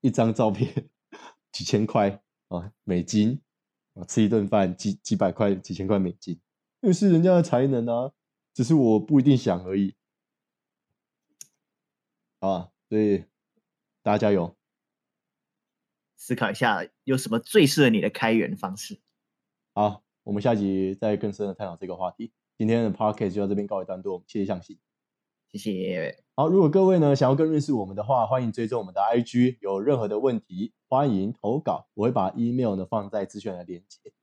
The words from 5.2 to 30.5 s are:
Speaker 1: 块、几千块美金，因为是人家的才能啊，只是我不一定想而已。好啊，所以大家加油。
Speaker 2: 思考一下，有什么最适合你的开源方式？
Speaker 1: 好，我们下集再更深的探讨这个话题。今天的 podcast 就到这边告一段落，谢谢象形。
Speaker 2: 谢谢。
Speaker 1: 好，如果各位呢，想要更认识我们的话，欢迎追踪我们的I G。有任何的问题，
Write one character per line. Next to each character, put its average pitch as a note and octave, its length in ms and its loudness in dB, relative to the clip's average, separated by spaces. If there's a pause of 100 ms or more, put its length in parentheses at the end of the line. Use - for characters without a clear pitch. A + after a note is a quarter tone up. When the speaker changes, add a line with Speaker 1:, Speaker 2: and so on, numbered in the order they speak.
Speaker 1:
块、 G2+ 240 0
几 F#2 180 -12
千 F#2+ 140 -8
块 G#2 100 2
美 F#2 140 -2
金， - 220 -10 (480)
因 A#3+ 60 2
为 F3+ 40 6
是 F#3+ 180 4
人 E3 100 6
家 F3+ 140 6
的 F3 80 6
才 C3 240 2
能 B2 200 0
啊， A#2+ 260 -4 (400)
只 B2 120 -2
是 C#3+ 100 2
我 A2+ 260 6
不 C#3+ 200 4
一 - 20 4
定 C#3 140 6
想 F#2 280 -2
而 F#2+ 140 -2
已。 F#2+ 160 0 (2500)
好 G2 100 -2
啊， F2 200 -4 (180)
所 G#2+ 100 0
以 G#2 260 2 (760)
大 G#2 100 0
家 G#2+ 60 2
加 G#2 140 2
油。 E2+ 240 -2 (1600)
Speaker 2:
思 - 180 -6
考 - 160 -2
一 G#2 40 -6
下， G#2 320 -2 (180)
有 C3 120 0
什 C3 120 -6
么 A2+ 100 -2
最 G3 280 4
适 D3 160 2
合 C3 60 6
你 A2 120 2
的 G#2+ 100 -2
开 A2+ 220 0
源 A2 240 0
方 F#2+ 200 -10
式？ - 240 -16 (720)
Speaker 1:
好， G2+ 300 -2 (200)
我 G#2 80 -8
们 G2+ 100 -4
下 A#2+ 120 2
集 F#2+ 400 0
再 G#2+ 220 -2
更 G#2 160 -4
深 G2+ 140 -6
的 F#2+ 80 -6
探 G2+ 120 -10
讨 F2 100 -12
这 F#2+ 100 -14
个 F2+ 100 -10
话 F#2 140 -4
题。 A2+ 220 -14 (260)
今 A2 100 0
天 A#2 160 2
的 G#2+ 120 0
podcast G#2+ 340 -2
就 G2+ 100 -4
到 G2+ 80 -2
这 G2+ 60 -2
边 G2+ 120 -4
告 G2 160 -6
一 - 20 -10
段 F#2 180 -10
落， F#2 240 -8
谢 - 120 -8
谢 G2 60 -2
象 F#2+ 180 -6
形。 - 160 -20 (720)
Speaker 2:
谢 G#2+ 80 -14
谢。 F#2 640 -6 (140)
Speaker 1:
好， D3 120 2
如 F#3 120 4
果 D#3+ 80 6
各 F#3+ 160 4
位 F#3+ 140 4
呢， C#3+ 180 4
想 C3+ 120 4
要 C3+ 60 4
更 D#3 160 2
认 D3+ 100 0
识 D3 120 -4
我 A2 120 -2
们 F#2+ 120 -12
的 G#2 60 -6
话， A#2+ 240 0
欢 B2+ 180 -2
迎 A2+ 80 -4
追 A2+ 160 -4
踪 A#2+ 100 -4
我 G#2+ 60 -6
们 F#2 100 -18
的 G2 80 -2
I A#2+ 180 2
G。 B2 400 0
有 G2 200 -4
任 C3 180 2
何 A2 80 -4
的 G#2 120 -2
问 A#2+ 220 0
题， F#2 320 -10 (160)